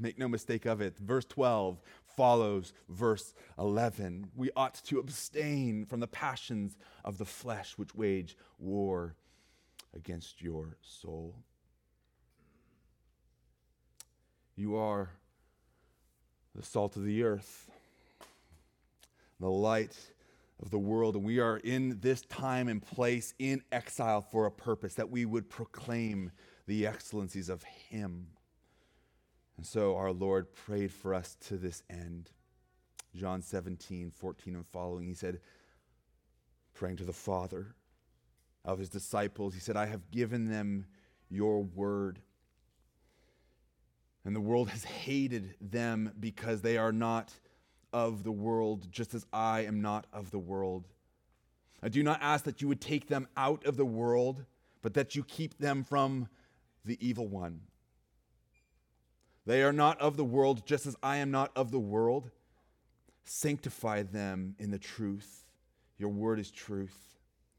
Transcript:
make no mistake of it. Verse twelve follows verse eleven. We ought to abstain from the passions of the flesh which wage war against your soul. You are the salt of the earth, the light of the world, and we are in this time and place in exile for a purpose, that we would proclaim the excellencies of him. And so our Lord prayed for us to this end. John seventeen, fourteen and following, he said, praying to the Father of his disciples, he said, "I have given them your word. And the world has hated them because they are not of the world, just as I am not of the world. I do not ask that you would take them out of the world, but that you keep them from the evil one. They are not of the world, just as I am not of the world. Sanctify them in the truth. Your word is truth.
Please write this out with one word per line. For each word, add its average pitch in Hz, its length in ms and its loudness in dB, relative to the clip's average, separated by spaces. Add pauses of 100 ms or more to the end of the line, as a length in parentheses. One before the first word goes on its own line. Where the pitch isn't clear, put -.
make 113 180 -4
no 131 80 0
mistake 117 400 0
of 110 140 2
it. 95 180 -2
Verse 123 260 0
twelve 107 560 2 (360)
follows 110 560 6 (160)
verse 104 460 0 (220)
eleven. 101 800 0
We 127 220 -2
ought 131 180 2 (120)
to 143 120 0
abstain 135 880 -2
from 117 140 -4
the 120 80 -2
passions 117 680 -4 (280)
of 98 140 -6
the 104 60 -2
flesh 104 520 -8
which - 180 -8
wage 98 420 0 (220)
war 92 560 -2 (800)
against 82 480 -10
your 80 400 -8
soul. 82 540 -12 (3250)
You 104 180 -2
are 104 360 0 (1500)
the 101 80 -12
salt 101 320 0
of 101 80 -4
the 104 180 2
earth, 104 480 -2 (1700)
the 92 100 0
light 107 480 2 (640)
of 95 120 -8
the 107 80 2
world, 110 340 4
and 101 100 0
we 117 140 2
are 113 200 4
in 127 420 -2
this 127 220 2
time 127 440 -2
and 107 160 0
place 120 560 0
in 135 320 0
exile 117 500 0
for 110 260 4
a 101 40 4
purpose, 104 440 -2
that 110 140 -2
we 120 160 0
would 110 240 0
proclaim 110 840 -4 (340)
the 104 180 0
excellencies 98 640 -4
of 90 140 -4
him. 90 640 -10 (1300)
And 85 80 -14
so 101 300 2
our 95 160 0
Lord 95 420 2
prayed 101 380 -2
for 95 240 -4
us 90 220 -4 (100)
to 101 100 -6
this 90 320 -6
end. 85 420 -12 (840)
John 92 280 -2
seventeen, 87 680 -6
fourteen 90 460 -8
and 85 100 -10
following, 90 400 -6
he 90 80 -6
said, 90 240 -4 (1400)
praying 92 220 -4
to 87 80 -8
the 90 80 -6
Father 95 640 -6 (880)
of 95 160 -2
his 95 80 -6
disciples, 101 640 -2
he 92 60 -10
said, 104 160 -4
"I 104 100 2
have 104 240 -8
given 117 400 0
them 101 360 -2 (440)
your 104 320 2
word. 98 560 -2 (2000)
And 101 100 -2
the 107 60 0
world 113 300 2
has 107 140 -8
hated 123 760 -2
them 110 580 -2
because 110 420 -2
they 117 160 4
are 113 160 4
not 113 400 0 (640)
of 113 300 2
the 110 80 -2
world, 107 600 0
just 117 220 -4
as 113 180 -6
I 110 280 2
am 107 200 0
not 104 320 0
of 101 180 -10
the 104 80 -2
world. 92 480 -2 (960)
I 113 60 0
do 131 140 4
not 151 180 4
ask 147 240 2
that 139 160 -4
you 139 80 0
would 139 140 2
take - 260 -2
them 135 180 0 (120)
out 143 260 2
of 135 140 2
the 139 80 6
world, 123 580 4 (380)
but 110 120 0
that - 200 2
you 143 100 0
keep - 320 -6
them 139 260 2
from 135 460 2 (560)
the 110 160 -2
evil 120 260 0
one. 87 340 -4 (1900)
They 127 160 6
are 139 100 8
not 147 260 6
of 143 200 4
the 147 60 4
world, 131 420 4
just 147 180 2
as 135 180 -6
I 139 160 2
am 139 120 0
not 135 260 2
of 127 140 2
the 131 100 2
world. 113 500 2 (920)
Sanctify 120 800 -2
them 95 560 -4
in 104 120 -4
the 98 80 -2
truth. 101 680 -6 (500)
Your 101 140 -2
word 110 280 0
is 98 120 -4
truth. - 640 -10 (420)